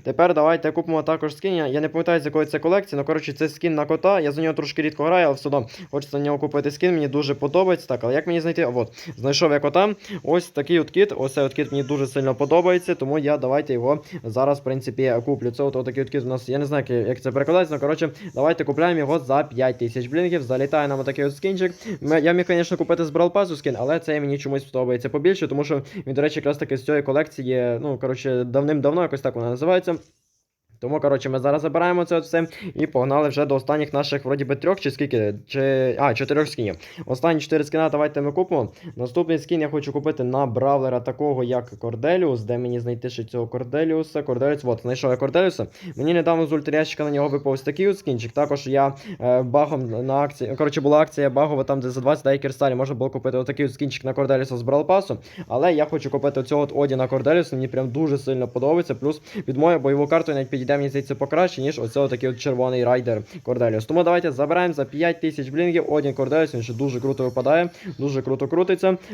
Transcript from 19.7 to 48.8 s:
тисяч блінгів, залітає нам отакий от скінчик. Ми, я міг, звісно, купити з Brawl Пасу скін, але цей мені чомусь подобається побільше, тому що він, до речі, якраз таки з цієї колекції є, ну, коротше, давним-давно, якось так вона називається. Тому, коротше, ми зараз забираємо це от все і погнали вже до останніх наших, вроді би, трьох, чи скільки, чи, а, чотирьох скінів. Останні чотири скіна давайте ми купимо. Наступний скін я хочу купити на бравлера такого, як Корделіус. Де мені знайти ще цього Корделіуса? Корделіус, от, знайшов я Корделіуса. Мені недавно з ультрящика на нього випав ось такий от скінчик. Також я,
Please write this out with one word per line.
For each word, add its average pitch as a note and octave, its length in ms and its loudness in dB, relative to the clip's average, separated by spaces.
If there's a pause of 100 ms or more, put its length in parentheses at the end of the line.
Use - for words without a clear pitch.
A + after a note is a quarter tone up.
тисяч A#2+ 300 -4
блінгів, E3+ 360 0
залітає C#3 440 0
нам C#3 120 -2
отакий C#3 260 -2
от C#3+ 100 -2
скінчик. F#3 380 -2 (280)
Ми, D3+ 200 2
я E3 100 4
міг, F3 160 2
звісно, E3+ 300 0
купити E3+ 280 0
з D3+ 60 -6
Brawl E3 180 4
Пасу F3+ 260 0
скін, C#3 240 -2
але C#3+ 200 0
цей D3+ 200 -2
мені C#3+ 180 -2
чомусь C#3 260 -4
подобається B2+ 460 -2
побільше, E3 380 2
тому C#3+ 160 -2
що C#3 180 0 (260)
він, C3+ 60 -6
до C#3 80 0
речі, D3+ 180 0
якраз C#3+ 180 0
таки C3+ 200 -4
з - 80 -14
цієї D3+ 180 2
колекції C#3 440 -2
є, B2 340 0
ну, C#3+ 160 -4
коротше, B2+ 460 -2
давним-давно, C#3+ 580 2
якось D3 200 -2
так B2+ 140 -2
вона A#2 140 -2
називається. E3+ 460 2 (840)
Тому, C#3+ 180 -2
коротше, C#3 300 2
ми C3 100 0
зараз C#3+ 220 2
забираємо E3+ 440 2
це E3+ 100 0
от E3 80 0
все E3 240 0 (280)
і D#3 120 0
погнали C#3 420 2
вже C#3+ 160 0
до C#3 100 2
останніх D3 380 0
наших, C#3+ 320 -2
вроді C#3 200 0
би, C#3 100 -2
трьох, F3 240 0
чи C#3+ 120 -2
скільки, A#2 440 0 (120)
чи, C3+ 520 2
а, C#3 140 4
чотирьох C#3+ 340 0
скінів. G#2+ 280 -4 (300)
Останні D#3 340 2
чотири D3+ 240 0
скіна D#3 260 0
давайте D3+ 320 0
ми C#3+ 100 -2
купимо. D#3 400 0 (240)
Наступний D#3 440 0
скін D#3+ 220 -2
я D3+ 80 -2
хочу C#3+ 240 -4
купити D3 300 -2
на C3 220 2
бравлера C3 540 2
такого, B2+ 440 -2
як B2 260 -2
Корделіус. B2 720 0
Де A#2 160 -4
мені B2 220 -4
знайти A#2+ 300 -6
ще A#2+ 140 -8
цього A#2 240 -4
Корделіуса? D3+ 760 -2
Корделіус, C#3 420 0
от, A#2 160 0
знайшов B2+ 300 -2
я B2+ 60 2
Корделіуса. C#3 500 0 (280)
Мені D#3 180 0
недавно E3 320 2
з D3 80 -2
ультрящика D3+ 500 -2
на D3 80 -2
нього C#3+ 180 0
випав C#3+ 240 0
ось C3+ 80 -4
такий E3+ 260 -2
от G3 120 0
скінчик. A#2 320 -4
Також C#3+ 360 -2
я, C3+ 260 2 (280)